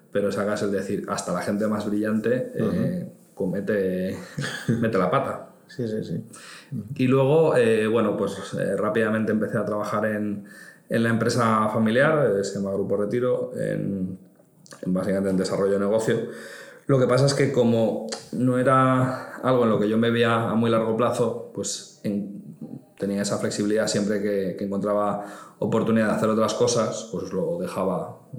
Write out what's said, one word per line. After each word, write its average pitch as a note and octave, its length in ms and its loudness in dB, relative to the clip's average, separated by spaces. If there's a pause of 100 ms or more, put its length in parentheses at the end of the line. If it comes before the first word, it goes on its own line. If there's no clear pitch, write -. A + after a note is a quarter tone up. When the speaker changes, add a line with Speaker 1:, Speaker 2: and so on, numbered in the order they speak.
(120)
Speaker 1:
pero G2+ 180 0
sacas G#2 320 -2
el G2+ 80 0
decir, G2 380 -2
hasta F#2+ 240 -4
la F2+ 100 -2
gente G#2 240 0
más G#2+ 180 -2
brillante, G#2+ 720 0
eh, - 480 0
Speaker 2:
Ujú. - 100 -12 (220)
Speaker 1:
comete, F#2+ 840 -2 (300)
<laughs> - 340 -2
mete A2+ 160 0
la F2+ 140 2
pata. - 400 -4 (160)
Speaker 2:
Sí, A#2 220 -6
sí, G#2+ 160 -4
sí. - 200 -6 (480)
Ujú. A2 120 -6 (100)
Speaker 1:
Y B2+ 140 0
luego, C3+ 480 4
eh, A2+ 320 4
bueno, G#2+ 280 2
pues, G2 200 -2 (220)
eh, F#2 180 0
rápidamente G#2+ 560 0
empecé G#2+ 260 0
a G2+ 60 -2
trabajar G#2 420 -2
en, G#2 380 -4 (440)
en A#2 140 2
la A2+ 60 2
empresa A2+ 600 2
familiar, A#2+ 680 2
eh, G2 60 0
se - 100 -6
llama G2 180 -4
Grupo G2 260 -2
Retiro, B2 580 0
en, G2 600 -4 (640)
en F#2 140 -2
básicamente G2 360 0
en F#2+ 60 0
desarrollo F#2+ 360 0
de G2 80 2
negocio. A2 400 2 (680)
Lo C3+ 140 4
que B2 80 4
pasa C3 180 4
es C#3 80 2
que C3+ 160 2
como A2+ 560 2 (240)
no B2 280 2
era C3 800 2
algo B2 260 4
en A2 60 4
lo G#2 100 4
que G#2 80 2
yo A2+ 100 2
me A#2 120 4
veía A#2 400 2
a G#2+ 40 0
muy A#2 160 4
largo A2 260 2
plazo, A#2 560 0
pues - 520 -8
en, G2+ 400 -4 (520)
tenía G2+ 260 -2
esa G2+ 160 -2
flexibilidad G#2+ 500 0
siempre G#2 340 0
que, G2 340 -2
que G2+ 100 -6
encontraba G#2 600 -2 (320)
oportunidad A2 500 2
de G2+ 60 2
hacer A2 140 0
otras G#2+ 240 2
cosas, - 580 0
pues - 220 -8
lo E2+ 260 -2
dejaba F2+ 600 -4 (200)